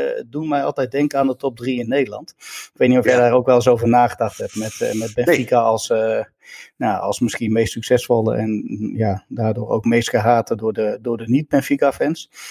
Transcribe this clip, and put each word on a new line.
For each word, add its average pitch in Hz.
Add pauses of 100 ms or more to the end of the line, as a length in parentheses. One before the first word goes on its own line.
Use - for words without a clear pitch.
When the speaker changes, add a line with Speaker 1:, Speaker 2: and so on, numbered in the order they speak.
(260)
Speaker 1:
doen 151
mij 143
altijd 139
denken 139
aan 139
de 131
top 127
drie 123
in 113
Nederland. 120
Ik -
weet 127
niet 127
of 120
jij 127
Speaker 2:
Ja. 123
Speaker 1:
daar 120
ook 123
wel 127
eens 123
over 117
nagedacht 120
hebt -
met, 107
eh, 110
met 110
Benfica 123
Speaker 2:
Nee. 113
Speaker 1:
als, 110
eh, 113 (560)
nou, 104
als 98
misschien 113
meest 110
succesvolle 117
en, 110 (320)
ja, 101
daardoor 110
ook 110
meest 117
gehate 117
door 110
de, 107
door 117
de 113
niet-Benfica-fans. 143 (200)